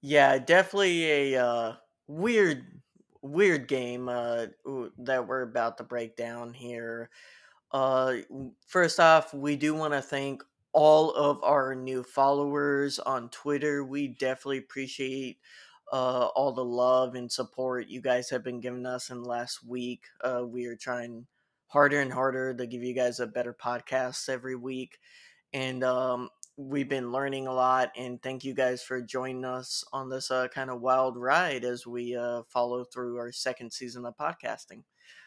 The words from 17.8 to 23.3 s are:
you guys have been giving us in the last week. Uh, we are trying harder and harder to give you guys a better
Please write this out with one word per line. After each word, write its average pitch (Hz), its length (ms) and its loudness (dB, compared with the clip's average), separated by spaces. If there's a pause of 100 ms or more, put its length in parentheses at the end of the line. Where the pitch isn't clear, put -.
you 120 140 -12
guys 123 280 0
have 123 140 -4
been 123 180 -8
giving 123 240 -8
us 127 240 -8
in 123 140 -12
the 123 40 -12
last 120 380 -8
week. 123 400 -8 (160)
Uh, 123 240 -2
we 120 220 -8
are 117 100 -10
trying 120 480 -8 (400)
harder 143 340 4
and 131 140 -2
harder 131 400 -2
to 123 140 -8
give 120 160 -10
you 123 100 -4
guys 123 260 0
a 120 80 -4
better 120 260 -6